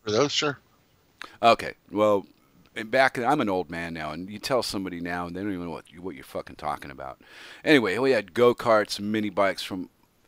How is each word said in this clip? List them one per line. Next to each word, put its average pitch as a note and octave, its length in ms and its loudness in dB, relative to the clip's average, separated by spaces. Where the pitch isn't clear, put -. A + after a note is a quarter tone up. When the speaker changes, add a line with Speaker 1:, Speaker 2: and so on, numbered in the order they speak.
Speaker 1:
For G#2+ 80 -4
those, C3 200 2
sure. C#3+ 280 -2
Speaker 2:
Okay. A2 300 4
Well, G2+ 340 2
and A2 160 -8
back, C3 260 4
I'm C3+ 240 2
an G#2+ 80 0
old F#2 200 -2
man E2+ 240 -6
now, D#2 180 -8
and F2 180 -10
you G#2 100 -12
tell B2 240 0
somebody F#2 360 -6
now, F2 280 -4
and F2 80 -10
they F#2 60 -8
don't G#2 120 -4
even F2 120 -6
know E2+ 60 -8
what C#2+ 200 -12
you, E2+ 100 -18
what F2+ 140 -10
you're C2 80 -18
fucking - 340 -12
talking C#2+ 340 -8
about. C2+ 300 -14
Anyway, A2+ 340 4
we C3 140 2
had G#2 220 0
go-karts, A2+ 680 4
mini G#2+ 300 -2
bikes F#2+ 340 0
from, F#2+ 260 -8